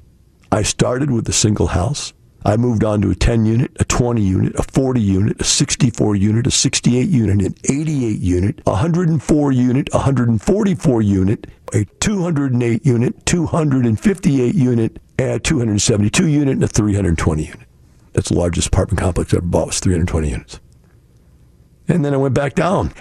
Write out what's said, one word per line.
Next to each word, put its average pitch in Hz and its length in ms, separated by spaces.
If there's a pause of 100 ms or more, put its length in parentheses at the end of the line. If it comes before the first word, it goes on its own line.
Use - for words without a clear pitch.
(520)
I 107 120
started 127 480
with 113 160
a 95 60
single 104 340
house. 92 460 (320)
I 104 100
moved 117 300
on 104 160
to 98 80
a 92 60
ten 117 300
unit, 113 320
a - 60
twenty 120 380
unit, 98 360
a - 60
forty 127 380
unit, 98 400
a - 20
sixty-four - 720
unit, 107 320
a - 40
sixty-eight - 580
unit, 104 320
an 90 140 (100)
eighty-eight 135 540
unit, 90 460
a 101 100
hundred 165 340
and 160 120
four 147 300
unit, 127 400
a - 60
hundred 123 320
and 113 120
forty-four 180 600
unit, 98 460 (260)
a 107 100 (160)
two 202 220
hundred 143 320
and 120 100
eight 117 220
unit, 120 400
two 170 220
hundred 135 380
and 110 140
fifty-eight 135 560
unit, 123 420 (220)
a 123 200
two 156 200
hundred 104 220
seventy-two 110 460
unit, 143 260
and 240 100
a - 60
three 104 240
hundred 90 240
twenty 78 300
unit. - 200 (460)
That's - 160
the - 80
largest 87 300
apartment - 340
complex 87 320
I 92 40
ever 87 80
bought, 85 220
was - 140
three 95 120
hundred 87 140
twenty 78 220
units. - 320 (1300)
And 156 160
then 143 80
I 135 40
went 135 180
back 143 180
down 165 480